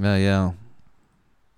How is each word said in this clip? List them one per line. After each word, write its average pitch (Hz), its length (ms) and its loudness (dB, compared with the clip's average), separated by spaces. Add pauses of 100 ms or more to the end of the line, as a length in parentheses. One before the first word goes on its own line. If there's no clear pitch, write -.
Uh, 98 80 0
yeah. 95 440 2 (1040)